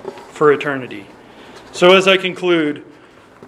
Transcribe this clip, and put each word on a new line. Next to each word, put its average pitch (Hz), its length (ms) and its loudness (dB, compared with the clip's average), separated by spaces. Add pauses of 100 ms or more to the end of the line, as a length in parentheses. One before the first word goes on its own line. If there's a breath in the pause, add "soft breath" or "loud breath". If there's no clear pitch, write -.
(300)
for 147 220 2
eternity. 127 540 -6 (680 loud breath)
So 180 240 4
as 190 100 2
I 190 120 2
conclude, 170 680 -4 (640 loud breath)